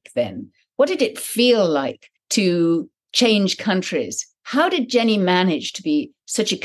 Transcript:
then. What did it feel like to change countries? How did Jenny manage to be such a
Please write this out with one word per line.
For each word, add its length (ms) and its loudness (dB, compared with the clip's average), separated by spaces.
then. 340 -4
What 120 4
did 140 0
it 160 -4
feel 480 2
like 420 -4
to 580 2
change 460 2
countries? 680 -4
How 260 0
did 200 -2
Jenny 280 2
manage 560 0
to 80 -12
be 300 -2
such 240 -4
a 140 -4